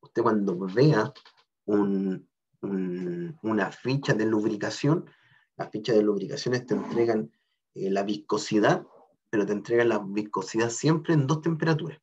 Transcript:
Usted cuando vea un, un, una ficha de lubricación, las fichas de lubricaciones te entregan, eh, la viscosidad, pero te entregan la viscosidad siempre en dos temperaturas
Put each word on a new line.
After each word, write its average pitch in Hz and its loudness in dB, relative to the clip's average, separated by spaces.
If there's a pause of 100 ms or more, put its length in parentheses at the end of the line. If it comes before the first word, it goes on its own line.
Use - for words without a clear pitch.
Usted - -6
cuando 104 2
vea 113 2 (520)
un, 98 0 (340)
un, 90 -6
una 107 0
ficha 135 -2
de 110 0
lubricación, 110 0 (460)
las 95 -8
fichas 107 -2
de 107 6
lubricaciones 101 -2
te - 0
entregan, 110 0 (420)
eh, 98 -4
la 98 0
viscosidad, 107 0 (440)
pero 101 0
te 104 -2
entregan 117 2
la 110 2
viscosidad 104 -4
siempre 160 0
en 147 4
dos 156 -2
temperaturas 160 -2